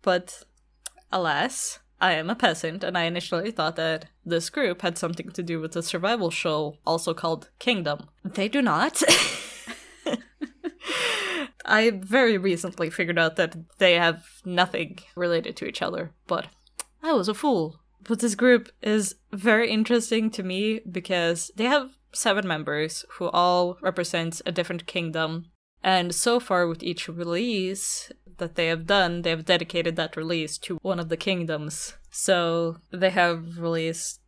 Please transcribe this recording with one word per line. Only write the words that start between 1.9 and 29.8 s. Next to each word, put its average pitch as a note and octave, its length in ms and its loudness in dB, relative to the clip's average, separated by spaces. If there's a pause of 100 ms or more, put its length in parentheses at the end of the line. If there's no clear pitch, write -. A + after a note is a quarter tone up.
I F#3 140 4
am D#3+ 160 -2
a A#3 40 0
peasant, E3+ 480 0
and F3+ 160 -2
I E3+ 60 2
initially F3 480 -4
thought E3 240 -2
that D#3+ 300 -2 (180)
this E3 260 0
group G3+ 320 0
had E3+ 160 -2
something E3+ 320 -6
to - 120 -8
do E3 180 -4
with D#3+ 120 -6
the E3+ 100 -4
survival F#3 480 0
show, D3+ 540 -2
also E3 300 0
called E3 360 -4 (100)
Kingdom. E3 480 -2 (160)
They F#3+ 240 -2
do C#4 140 2
not. G3+ 440 2
<laughs> - 60 6 (2500)
I A3 260 4
very G#3 480 2
recently F3 520 -2
figured E3+ 280 0
out D#3+ 180 2
that E3+ 180 0 (240)
they F3+ 160 8
have E3 300 2 (200)
nothing F3+ 540 0 (160)
related E3+ 420 0
to - 100 -8
each - 160 -6
other, E3+ 300 -4 (140)
but - 200 -2 (560)
I D#4+ 100 0
was G3+ 160 4
a G#3+ 60 0
fool. F3+ 460 0 (220)
But A3+ 180 -2
this A3+ 140 2
group A#3+ 360 4 (120)
is G#3+ 320 0 (160)
very A3 400 4
interesting A3 600 2
to G#3 120 -8
me G3+ 380 0 (100)
because F3 640 -2
they G#3+ 100 -2
have C4 260 2 (220)
seven G3+ 340 0
members D#3 680 -4
who F3 160 -4
all F3+ 540 4
represent E3+ 640 -2
a F3 80 -2
different E3+ 340 -4
kingdom. E3 600 -4 (360)
And F3 320 2
so A#3+ 260 2
far F3+ 260 2
with E3 160 -4
each F3 260 -6
release F#3 1000 -4 (280)
that E3+ 160 -6
they E3 120 2
have E3 200 0
done, F3 360 2
they F3 80 0
have D#3+ 140 -2
dedicated E3+ 520 2